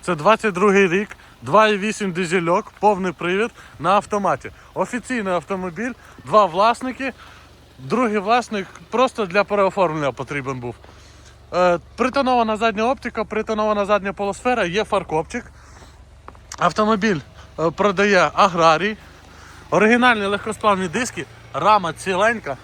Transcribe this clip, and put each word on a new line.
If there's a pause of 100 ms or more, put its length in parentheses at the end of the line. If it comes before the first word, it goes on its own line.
Це
двадцять
другий
рік, (340)
два
і
вісім
дизельок,
повний
привід (280)
на
автоматі. (240)
Офіційний
автомобіль, (320)
два
власники. (680)
Другий
власник (240)
просто
для
переоформлення
потрібен
був. (800)
Е, (180)
притонована
задня
оптика,
притонована
задня
полусфера,
є
фаркопчик. (1120)
Автомобіль, (380)
е,
продає
Аграрій. (720)
Оригінальні
легкосплавні
диски, (260)
рама
ціленька